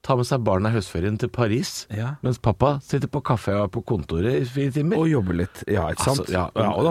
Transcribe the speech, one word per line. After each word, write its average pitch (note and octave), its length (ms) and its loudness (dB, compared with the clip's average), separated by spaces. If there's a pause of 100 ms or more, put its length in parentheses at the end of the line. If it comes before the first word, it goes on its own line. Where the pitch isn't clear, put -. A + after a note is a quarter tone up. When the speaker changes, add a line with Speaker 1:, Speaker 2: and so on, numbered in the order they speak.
Speaker 1:
ta C3+ 140 2
med B2 80 0
seg C3 180 0
barna G2+ 280 2
i - 20 2
høstferien G2+ 460 0
til A#2+ 100 -2
Paris, A#2+ 640 -2
Speaker 2:
Ja. A#2 300 -4
Speaker 1:
mens B2+ 180 0
pappa C3+ 400 2
sitter C#3 260 -2
på D3 140 -4
kafé G#2 320 0
og G2+ 140 2
er - 20 -10
på A#2 160 -6
kontoret G#2 560 0
i C3+ 40 -2
fire C3+ 280 -2
timer. D3 240 0
Speaker 2:
Og D#3+ 120 2
jobber F#2+ 280 2
litt. - 300 -4
Ja, F2+ 240 2
ikke - 120 -4
sant? C3+ 220 2
Speaker 1:
Altså, - 80 -8
ja, F2+ 220 0
Speaker 2:
Ja, G#2 180 2
og G#2+ 180 2